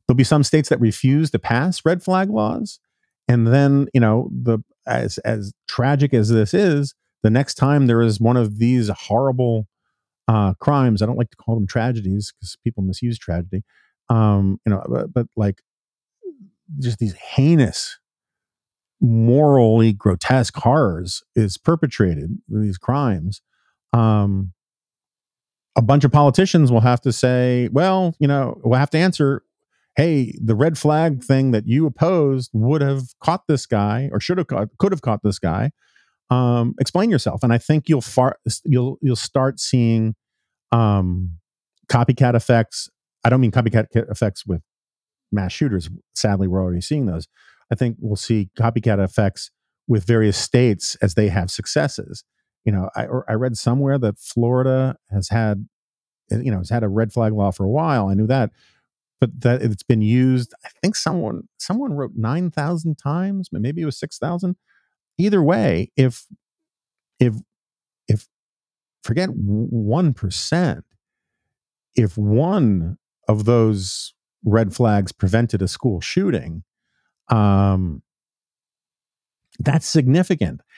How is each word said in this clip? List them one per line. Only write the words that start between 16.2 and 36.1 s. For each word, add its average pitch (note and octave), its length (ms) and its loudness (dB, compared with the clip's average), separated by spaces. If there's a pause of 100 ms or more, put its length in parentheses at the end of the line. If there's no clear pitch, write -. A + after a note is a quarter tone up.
just B2 220 -4
these G#2 140 -2
heinous, - 840 0 (1040)
morally A2+ 880 4
grotesque G2+ 640 0
horrors G2+ 680 -2 (120)
is G#2+ 220 0
perpetrated, F#2 800 -2 (100)
these G#2 300 -4
crimes. G#2 640 -4 (500)
Um, G2+ 600 0 (1200)
a C3 60 4
bunch C3+ 220 4
of C3+ 80 4
politicians D3 600 4
will A2+ 100 4
have B2 200 4
to B2+ 100 0
say, B2 600 2
well, F3+ 480 0
you D3 80 2
know, C#3 360 -2
we'll B2 160 2
have C#3+ 120 0
to D#3 60 0
answer, D#3 460 0 (520)
"Hey, D3 460 0
the A2 140 0
red D3 220 0
flag D3+ 460 0
thing C3+ 280 2
that A2 160 0
you C#3 180 2
opposed C#3+ 680 0
would B2 280 0
have C3+ 220 -2 (160)
caught - 280 -2
this C#3+ 180 -2
guy G#2+ 460 -2
or A#2 80 -2
should F#3 180 -4
have E3 100 -4
caught, A2 300 -4
could G3 140 2
have E3+ 100 -4
caught G#2+ 220 -2
this G2+ 160 -2
guy. G2 320 -2 (580)